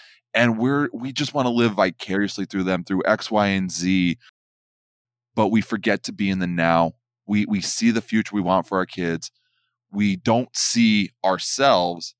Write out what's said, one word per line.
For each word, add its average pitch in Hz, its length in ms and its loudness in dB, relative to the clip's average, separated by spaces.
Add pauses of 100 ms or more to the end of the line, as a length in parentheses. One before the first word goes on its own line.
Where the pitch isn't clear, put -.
(340)
and 117 240 2
we're, 143 340 0
we 127 200 -8
just 135 200 -4
wanna 131 180 0
live 117 240 2
vicariously 98 680 -2
through 95 200 -4
them 92 180 0
through 92 240 -2
X, 107 240 0
Y, 107 160 2
and 95 240 -2
Z. 87 480 0 (1200)
But 107 120 4
we 110 120 4
forget 101 440 -2
to - 80 -10
be 98 160 -2
in 95 120 0
the 87 80 -2
now. 85 460 2 (320)
We, 104 200 0
we 98 160 -2
see - 280 0
the 110 120 0
future 110 320 -4
we 101 80 0
want 90 240 2
for 98 100 -4
our 92 80 0
kids. 85 460 -6 (600)
We 101 260 0
don't 120 380 -2
see 110 560 2 (140)
ourselves, 90 960 0